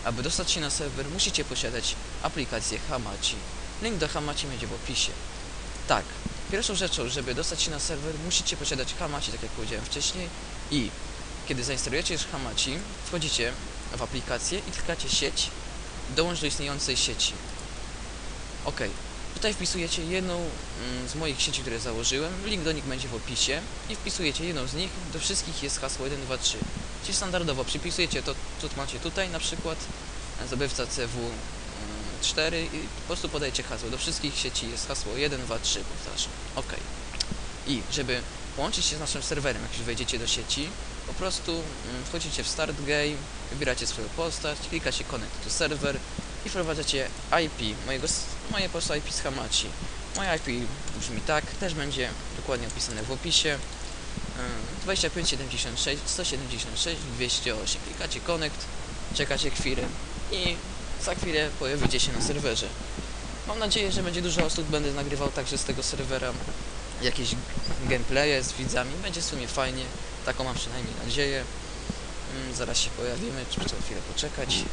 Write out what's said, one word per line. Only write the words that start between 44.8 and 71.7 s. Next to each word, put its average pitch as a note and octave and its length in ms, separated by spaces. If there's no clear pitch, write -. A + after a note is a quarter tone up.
Connect - 400
to - 60
Server C#3+ 480
i G#3+ 40
wprowadzacie D#3 580
I D3+ 40
P - 140
mojego C3 200
s-, - 180
moje G#3 140
po - 60
prostu D#3+ 240
I D3+ 60
P - 100
z - 100
Hamachi. B2+ 460
Moje F#3 200
I D#3+ 40
P - 120
brzmi A#2 220
tak, D3+ 240
też F3+ 280
będzie C#3 360
dokładnie A#2+ 300
opisane A2+ 360
w A#2+ 80
opisie. D#3 380
Ym, - 1300
dwadzieścia F#3 260
pięć E3+ 200
siedemdziesiąt B2+ 500
sześć C#3+ 260
sto - 180
siedemdziesiąt B2 560
sześć E3 220
dwieście B2 400
osiem. G2+ 320
Klikacie - 320
Connect, D#3+ 460
czekacie C#3 360
chwilę B2+ 320
i F3+ 240
za F#3 100
chwilę D#3 340
pojawicie C3+ 400
się - 120
na A#2 100
serwerze. C3 460
Mam G#3+ 120
nadzieję, G#3 320
że F#3+ 120
będzie F3 180
dużo F3 240
osób, D3+ 220
będę D3 260
nagrywał C#3+ 360
także C3+ 280
z - 60
tego C3 200
serwera C3 500
jakieś B2 340
gameplaye C3 580
z - 100
widzami. B2+ 380
Będzie E3+ 180
w - 40
sumie C3 220
fajnie, C3 360
taką C3 180
mam B2+ 120
przynajmniej A#2+ 400
nadzieję. C#3 380